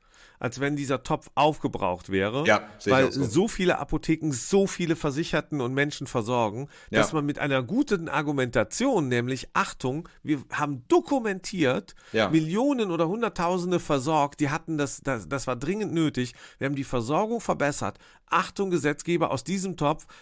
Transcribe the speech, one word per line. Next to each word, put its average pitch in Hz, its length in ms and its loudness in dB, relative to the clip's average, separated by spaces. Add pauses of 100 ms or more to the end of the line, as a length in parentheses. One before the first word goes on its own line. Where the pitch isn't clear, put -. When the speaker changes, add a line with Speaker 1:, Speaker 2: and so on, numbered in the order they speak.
(400)
Speaker 1:
als 120 200 -6
wenn 143 160 0
dieser 135 260 -2
Topf - 320 -4
aufgebraucht 101 760 0
wäre, 107 360 0
Speaker 2:
Ja, 104 120 6 (200)
sehe - 140 0
ich 131 40 6
Speaker 1:
weil 135 120 6
Speaker 2:
auch - 40 -4
so. - 120 -2
Speaker 1:
so 160 240 2
viele 180 300 2
Apotheken, 156 520 -2
so 190 380 2
viele 165 260 -2
Versicherten 151 680 -2
und 123 140 -2
Menschen 143 320 -2
versorgen, 120 600 -2 (220)
Speaker 2:
Ja. 110 100 4
Speaker 1:
dass 104 120 2
man 147 140 0
mit 143 140 -4
einer 139 240 2
guten 190 440 -2
Argumentation, 143 1000 0
nämlich, 123 440 -2
Achtung, 131 560 -2 (140)
wir 139 300 -2
haben 143 340 -4
dokumentiert, 202 1120 0 (160)
Speaker 2:
Ja. 110 180 2
Speaker 1:
Millionen 202 640 2
oder 165 160 2
Hunderttausende 180 720 0
versorgt, 143 580 0
die 147 120 0
hatten 156 280 -4
das, 143 220 -2
das, 113 280 -4
das 139 200 -4
war 127 80 -2
dringend 180 360 -4
nötig, 143 420 0 (240)
wir 131 80 -2
haben 139 100 -2
die 135 80 -4
Versorgung 160 560 0
verbessert. 143 580 -2 (320)
Achtung, 185 400 0
Gesetzgeber, 165 600 0
aus 131 100 -2
diesem 185 340 -4
Topf 147 300 -2 (160)